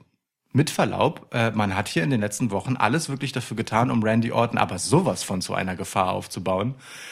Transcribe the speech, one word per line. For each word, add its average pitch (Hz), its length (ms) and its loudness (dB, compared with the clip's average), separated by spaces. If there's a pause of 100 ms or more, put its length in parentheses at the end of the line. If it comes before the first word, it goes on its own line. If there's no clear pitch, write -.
(520)
mit - 160 4
Verlaub, 113 640 0
äh, 113 200 2
man 104 240 0
hat 104 100 0
hier - 160 -2
in 160 80 0
den 127 100 2
letzten 104 300 -2
Wochen 98 240 -2
alles 143 340 0
wirklich 135 220 -6
dafür 117 260 -6
getan, 113 320 0
um 120 140 2
Randy 113 300 2
Orton 117 260 2
aber 98 220 0
sowas 127 420 2
von 95 180 -4
zu 98 140 -6
einer 92 220 -2
Gefahr 92 340 0
aufzubauen. 95 640 -2 (380)